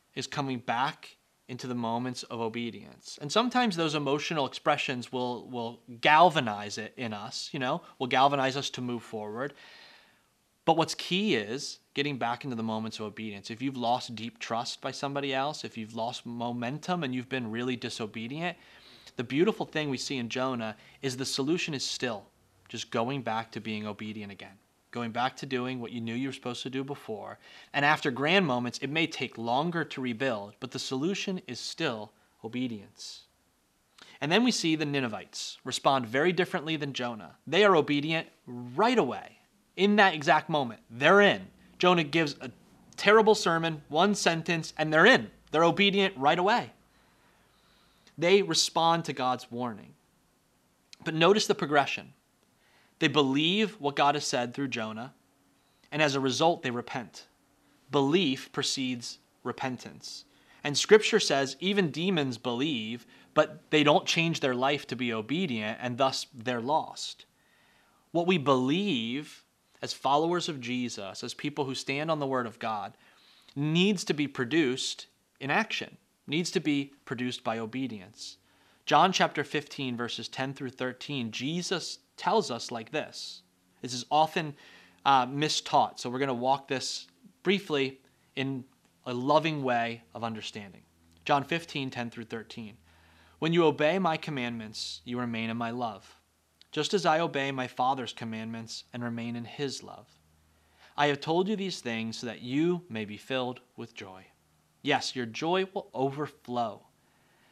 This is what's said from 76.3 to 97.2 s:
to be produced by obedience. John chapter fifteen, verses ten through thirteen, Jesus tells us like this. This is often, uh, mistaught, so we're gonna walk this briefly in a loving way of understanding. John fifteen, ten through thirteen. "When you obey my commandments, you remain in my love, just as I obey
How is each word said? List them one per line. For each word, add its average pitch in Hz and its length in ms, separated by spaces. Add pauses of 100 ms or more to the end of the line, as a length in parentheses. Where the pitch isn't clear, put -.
to 185 100
be 143 320 (100)
produced 123 400
by 113 160
obedience. 113 800 (480)
John 160 260
chapter 165 320
fifteen, 139 540
verses 117 300
ten 135 260
through 135 160
thirteen, 127 600
Jesus 160 720 (180)
tells 202 320
us 117 220
like 117 200
this. - 500 (400)
This 123 120
is 123 160
often, 156 460 (500)
uh, 131 220
mistaught, 143 720
so 127 100
we're 123 100
gonna 135 140
walk 127 340
this - 400 (360)
briefly 147 560 (380)
in 135 260 (420)
a 127 80
loving 147 500
way 117 380 (120)
of 113 100
understanding. 107 600 (420)
John 143 180
fifteen, 151 460
ten 120 200
through 117 160
thirteen. 110 520 (640)
"When 165 140
you 170 120
obey 151 340
my 165 180
commandments, 120 840
you 120 160
remain 113 300
in 113 80
my 117 140
love, 117 500 (500)
just 151 220
as 185 120
I 160 140
obey 139 320